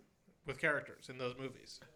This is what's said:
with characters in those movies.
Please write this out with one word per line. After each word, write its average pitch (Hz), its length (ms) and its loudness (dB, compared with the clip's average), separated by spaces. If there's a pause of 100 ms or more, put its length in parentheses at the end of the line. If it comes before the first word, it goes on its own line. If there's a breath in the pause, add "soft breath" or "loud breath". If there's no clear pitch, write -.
(460)
with 139 140 0
characters 135 500 2
in 127 80 -8
those 127 220 0
movies. - 400 -6 (160)